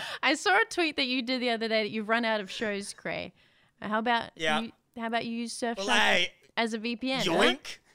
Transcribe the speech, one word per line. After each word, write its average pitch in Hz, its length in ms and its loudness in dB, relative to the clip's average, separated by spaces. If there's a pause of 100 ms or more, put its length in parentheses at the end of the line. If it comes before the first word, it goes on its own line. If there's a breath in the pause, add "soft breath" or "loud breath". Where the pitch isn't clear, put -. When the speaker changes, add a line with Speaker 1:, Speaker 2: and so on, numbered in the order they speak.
(220 loud breath)
Speaker 1:
I 262 120 4
saw 381 260 4
a 440 100 4
tweet 320 240 0
that 277 140 0
you 254 140 0
did 247 200 0
the 247 80 0
other 226 160 0
day 220 160 2
that 208 80 -2
you've 214 180 -4
run 233 160 2
out 220 160 0
of 190 120 -8
shows, 202 420 -4
Cray. - 380 -6 (500 soft breath)
How 214 160 -2
about 233 380 0
Speaker 2:
Yeah. 156 240 2
Speaker 1:
you, 226 120 -10 (260)
how 226 100 -6
about 233 180 -2
you 233 100 -6
use 233 160 -6
Surfshark 226 360 -4
Speaker 2:
Well, 208 60 4
hey. 208 380 4 (240)
Speaker 1:
as 226 160 0
a 226 60 -4
V 233 180 -4
P 262 160 -2
N, 262 140 -2
huh? 180 80 0
Speaker 2:
Yoink. 240 420 2 (180)